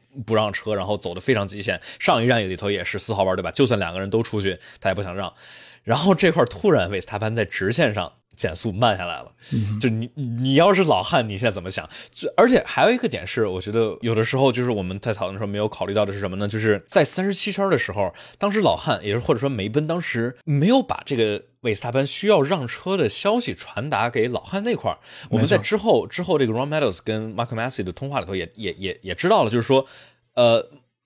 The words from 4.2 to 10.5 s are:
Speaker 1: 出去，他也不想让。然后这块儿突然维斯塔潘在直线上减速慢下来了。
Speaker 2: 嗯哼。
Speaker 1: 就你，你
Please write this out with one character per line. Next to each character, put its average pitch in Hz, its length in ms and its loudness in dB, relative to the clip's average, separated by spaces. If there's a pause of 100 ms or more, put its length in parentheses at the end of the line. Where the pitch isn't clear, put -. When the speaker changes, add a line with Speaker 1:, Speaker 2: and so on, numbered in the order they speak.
Speaker 1:
出 107 180 -4
去， 95 160 -2 (240)
他 104 80 0
也 95 60 2
不 104 80 -4
想 92 140 -8
让。 95 180 -8 (480)
然 113 160 0
后 180 160 6
这 175 160 4
块 160 140 4
儿 - 20 0
突 - 240 0
然 107 220 4
维 95 80 -2
斯 - 80 -14
塔 107 100 -6
潘 110 160 -2
在 113 100 0
直 98 280 -2
线 131 200 2
上 92 200 -6 (240)
减 85 180 -6
速 110 160 -6
慢 107 260 2
下 90 100 -6
来 71 160 -8
了。 - 100 -20 (200)
Speaker 2:
嗯 113 180 0
哼。 107 100 -4
Speaker 1:
就 127 80 0
你， 110 260 -2
你 131 400 -2